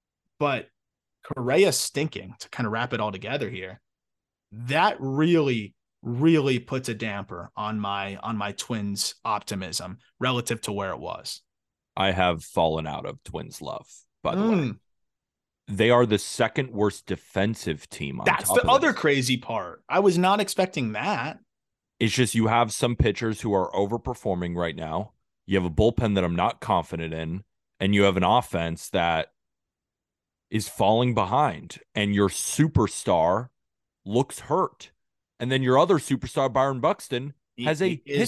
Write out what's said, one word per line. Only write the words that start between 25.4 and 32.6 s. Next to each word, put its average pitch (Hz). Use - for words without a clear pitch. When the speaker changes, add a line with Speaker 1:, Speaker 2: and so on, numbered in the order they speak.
Speaker 2:
You 95
have 90
a 80
bullpen 110
that 95
I'm 87
not 92
confident 82
in, 80
and 98
you 98
have 95
an 92
offense 90
that 85
is -
falling 113
behind, 101
and 104
your 101
superstar 104